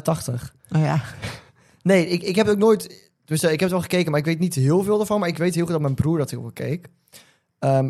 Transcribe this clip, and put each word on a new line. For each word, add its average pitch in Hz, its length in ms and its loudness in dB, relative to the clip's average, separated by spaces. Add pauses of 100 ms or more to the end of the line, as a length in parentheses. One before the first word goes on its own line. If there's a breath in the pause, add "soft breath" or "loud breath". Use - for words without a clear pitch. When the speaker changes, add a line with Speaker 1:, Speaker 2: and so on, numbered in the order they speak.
Speaker 1:
tachtig. 131 520 -4 (220)
Speaker 2:
Oh 156 60 4
ja. 151 200 0 (800 loud breath)
Speaker 1:
Nee, 180 260 4
ik, 175 160 -2
ik 185 120 -2
heb 214 120 4
ook 208 100 2
nooit, - 520 2 (160)
dus, 156 180 -4
eh, 170 80 4
ik 156 80 0
heb 185 100 0
het - 20 -4
wel 180 100 0
gekeken, 170 300 0
maar 147 80 2
ik 147 60 -2
weet 160 140 -2
niet 175 160 -2
heel 147 280 2
veel 208 160 0
ervan. 208 200 0
Maar 175 100 -2
ik 170 80 -4
weet 175 180 0
heel 170 80 0
goed 170 100 -4
dat 156 80 0
mijn 139 120 0
broer 156 240 0
dat 143 120 -2
heel 123 120 -10
veel 117 100 -12
keek. 143 360 -8 (720 soft breath)
Ehm, 135 300 2